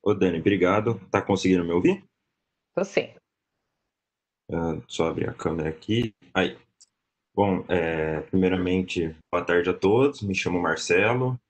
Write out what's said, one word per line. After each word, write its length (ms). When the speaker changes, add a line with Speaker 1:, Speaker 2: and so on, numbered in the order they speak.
Speaker 1:
Ô, 140
Dani, 240
obrigado. 600
Tá 100
conseguindo 440
me 80
ouvir? 300
Speaker 2:
Tô 100
sim. 260
Speaker 1:
Ah, 360
só 220
abrir 200
a 60
câmera 340
aqui. 460
Aí. 240
Bom, 340
é, 540
primeiramente, 920
boa 120
tarde 240
a 60
todos. 480
Me 120
chamo 280
Marcelo 760